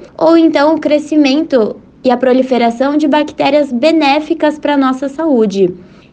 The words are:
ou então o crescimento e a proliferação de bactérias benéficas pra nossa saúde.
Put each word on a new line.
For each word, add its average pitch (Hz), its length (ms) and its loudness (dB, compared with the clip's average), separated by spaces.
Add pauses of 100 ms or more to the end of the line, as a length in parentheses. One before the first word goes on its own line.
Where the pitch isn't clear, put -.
(180)
ou 330 200 4
então 302 360 2
o 311 60 -2
crescimento 294 960 0 (300)
e 254 60 2
a 240 60 2
proliferação 254 800 0
de 302 100 0
bactérias 294 640 0
benéficas 302 880 0
pra 285 160 -2
nossa 262 320 -2
saúde. 220 680 0 (400)